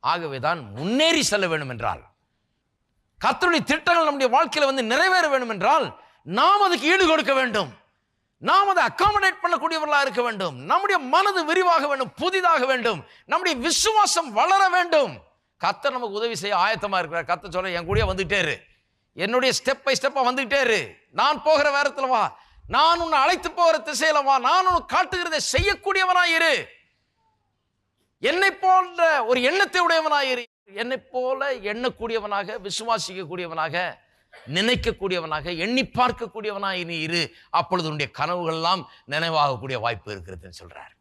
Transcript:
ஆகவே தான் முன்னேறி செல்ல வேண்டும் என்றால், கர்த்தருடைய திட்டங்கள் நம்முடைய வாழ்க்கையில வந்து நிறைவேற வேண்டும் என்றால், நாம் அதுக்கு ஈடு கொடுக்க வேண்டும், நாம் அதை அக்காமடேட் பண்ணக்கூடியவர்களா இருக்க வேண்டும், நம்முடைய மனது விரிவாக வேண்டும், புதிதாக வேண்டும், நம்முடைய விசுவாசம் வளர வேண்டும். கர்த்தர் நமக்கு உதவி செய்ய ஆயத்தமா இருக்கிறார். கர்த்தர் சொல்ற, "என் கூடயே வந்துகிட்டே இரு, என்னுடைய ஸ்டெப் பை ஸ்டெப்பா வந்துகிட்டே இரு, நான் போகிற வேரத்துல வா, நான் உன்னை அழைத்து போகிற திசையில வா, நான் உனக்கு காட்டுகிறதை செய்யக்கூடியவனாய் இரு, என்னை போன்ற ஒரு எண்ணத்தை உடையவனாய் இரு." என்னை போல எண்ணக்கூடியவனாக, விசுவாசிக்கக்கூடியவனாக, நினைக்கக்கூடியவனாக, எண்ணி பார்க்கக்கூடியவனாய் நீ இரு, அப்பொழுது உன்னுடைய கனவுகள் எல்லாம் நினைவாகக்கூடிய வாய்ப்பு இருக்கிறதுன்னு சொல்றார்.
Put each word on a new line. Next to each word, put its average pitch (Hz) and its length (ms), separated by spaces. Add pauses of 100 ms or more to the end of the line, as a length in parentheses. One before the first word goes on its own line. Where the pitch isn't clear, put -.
ஆகவே 151 380
தான் 143 320
முன்னேறி 254 520
செல்ல 196 260
வேண்டும் 151 200
என்றால், 107 340 (1200)
கர்த்தருடைய 320 380
திட்டங்கள் 320 420
நம்முடைய 285 280
வாழ்க்கையில 302 320
வந்து 269 180
நிறைவேற 330 460
வேண்டும் 254 200
என்றால், 214 520 (220)
நாம் 302 380
அதுக்கு 349 280
ஈடு 370 180
கொடுக்க 311 280
வேண்டும், 233 400 (640)
நாம் 381 380
அதை 311 80
அக்காமடேட் 381 580
பண்ணக்கூடியவர்களா 311 580
இருக்க 247 220
வேண்டும், 190 340
நம்முடைய 320 480
மனது 359 400
விரிவாக 330 440
வேண்டும், 262 260
புதிதாக 339 520
வேண்டும், 233 380 (220)
நம்முடைய 330 320
விசுவாசம் 339 760
வளர 370 360
வேண்டும். 330 540 (340)
கர்த்தர் 202 360
நமக்கு 233 240
உதவி 233 180
செய்ய 196 220
ஆயத்தமா 196 420
இருக்கிறார். 165 260
கர்த்தர் 180 260
சொல்ற, 180 240
"என் 170 140
கூடயே 202 200
வந்துகிட்டே 185 300
இரு, 156 240 (520)
என்னுடைய 240 400 (100)
ஸ்டெப் 269 200
பை 262 180
ஸ்டெப்பா 269 260
வந்துகிட்டே 262 320
இரு, 202 360 (160)
நான் 277 300
போகிற 294 400
வேரத்துல 269 260
வா, 214 300 (280)
நான் 320 340
உன்னை 320 180
அழைத்து 349 320
போகிற 330 280
திசையில 302 460
வா, 269 140
நான் 330 280
உனக்கு 339 300
காட்டுகிறதை 349 420 (200)
செய்யக்கூடியவனாய் 370 760
இரு, 320 340 (1500)
என்னை 359 320
போன்ற 349 720
ஒரு 247 180
எண்ணத்தை 359 380
உடையவனாய் 311 500
இரு." 240 160 (280)
என்னை 233 220
போல 262 580
எண்ணக்கூடியவனாக, 214 1120
விசுவாசிக்கக்கூடியவனாக, 175 1300 (520)
நினைக்கக்கூடியவனாக, 175 1120
எண்ணி 233 280
பார்க்கக்கூடியவனாய் 202 1000
நீ 165 140
இரு, 160 360 (160)
அப்பொழுது 170 380
உன்னுடைய 151 240
கனவுகள் 165 420
எல்லாம் 165 360 (160)
நினைவாகக்கூடிய 143 760
வாய்ப்பு 107 340
இருக்கிறதுன்னு 90 480
சொல்றார். 73 380